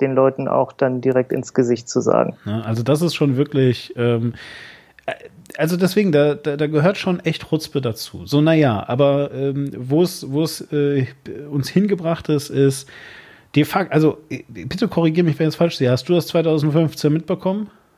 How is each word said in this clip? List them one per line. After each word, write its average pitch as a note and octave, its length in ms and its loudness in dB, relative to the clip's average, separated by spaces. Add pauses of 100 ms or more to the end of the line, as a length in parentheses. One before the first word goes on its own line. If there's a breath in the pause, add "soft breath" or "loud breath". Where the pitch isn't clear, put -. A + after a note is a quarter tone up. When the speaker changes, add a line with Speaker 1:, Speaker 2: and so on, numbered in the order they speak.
Speaker 1:
den C3+ 140 0
Leuten C3+ 340 2
auch C3 240 0
dann B2+ 300 -2
direkt B2+ 280 0
ins B2+ 220 -4
Gesicht A#2+ 380 0
zu C3 100 0
sagen. - 360 2 (100)
Speaker 2:
Ja, G#2+ 160 -4
also A2+ 200 -2
das D3+ 200 2
ist E3+ 120 0
schon C#3 220 0
wirklich, C3 600 0
ähm, A#2+ 360 0 (720 loud breath)
äh, - 80 -6 (460)
also D#3+ 180 0
deswegen, F#3 340 2
da, D3 240 4
da, C#3+ 220 -6
da D3+ 120 -2
gehört D#3 280 2
schon F3+ 240 -2
echt - 300 -6
Chutzpe D#3 320 -4
dazu. G#2+ 420 -8
So, C#3+ 160 2
na D#3+ 140 4
ja, B2 340 2
aber, C#3+ 460 2
ähm, C#3 420 -4
wo C3+ 260 2
es, F3 300 -4
wo D3 100 0
es, - 300 -6
äh, C#3+ 340 0 (440)
uns C#3+ 180 -2
hingebracht F3 600 0
ist, C#3+ 180 0
ist C3+ 400 2 (680 loud breath)
de D3 100 4
facto, F#3+ 280 -2
also, D#3 260 4 (120)
äh, B2 180 -12
bitte E3+ 400 -4
korrigier E3 340 2
mich, D#3 160 2
wenn D#3+ 100 2
ich D3 40 -2
es - 40 -8
falsch E3+ 200 0
sehe. B2 140 2
Hast B2+ 180 0
du F3 60 2
das D#3+ 140 0
zweitausendfünfzehn D#3 840 2
mitbekommen? F#3+ 560 -2 (280 soft breath)